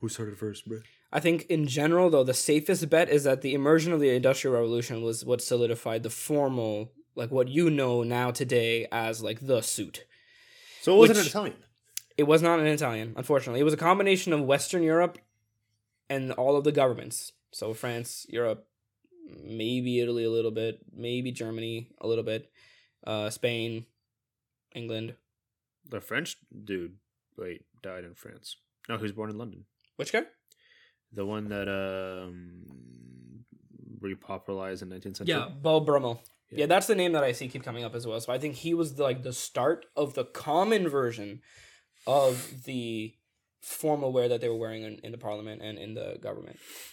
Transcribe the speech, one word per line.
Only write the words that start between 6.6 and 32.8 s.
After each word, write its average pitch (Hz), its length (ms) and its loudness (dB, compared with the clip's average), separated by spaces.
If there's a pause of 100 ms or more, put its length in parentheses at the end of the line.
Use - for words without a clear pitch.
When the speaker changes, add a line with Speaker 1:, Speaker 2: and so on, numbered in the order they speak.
Speaker 2:
like, 120 160 -6
what 127 180 2
you 160 200 4
know 127 340 2
now 123 280 0
today 117 600 0
as, 113 320 -4
like, 113 240 -6
the 127 140 4
suit. - 460 -6 (720)
Speaker 1:
So 185 140 4
it 202 40 12
wasn't 220 200 12
Speaker 2:
Which 180 100 2
Speaker 1:
Italian? 202 280 -4 (600)
Speaker 2:
It 151 80 4
was 156 160 6
not 170 200 4
an 151 60 4
Italian, 117 500 0
unfortunately. 127 440 0
It 147 40 6
was 151 100 4
a 147 40 -2
combination 185 540 4
of 151 80 2
Western 143 420 2
Europe 165 360 2 (880)
and 131 240 -4
all 135 240 2
of 143 80 0
the 147 80 4
governments. 127 600 0 (200)
So 110 220 -8
France, 120 560 -8
Europe, 113 360 -2 (800)
maybe 120 560 -2
Italy 120 240 0
a 113 60 0
little 113 200 0
bit, 110 300 -4 (140)
maybe 123 360 -4
Germany 113 580 -8 (120)
a - 60 -8
little 113 180 0
bit, 110 260 -6 (560)
uh, 107 220 -4
Spain, 117 560 -4 (880)
England. 113 400 -8 (760)
Speaker 1:
The 113 120 -10
French 143 360 -6 (280)
dude, 92 320 -8 (400)
wait, 90 280 -12 (180)
died 92 220 -12
in 85 100 -20
France. - 420 -20 (320)
No, 117 80 -4
he 104 60 -8
was 104 100 -6
born 107 180 -8
in 107 80 -10
London. 101 260 -16 (320)
Speaker 2:
Which - 160 -6
guy? 226 100 0 (920)
Speaker 1:
The 98 120 -6
one 107 220 -6
that, 101 200 -6
um, 87 1800 -10 (560)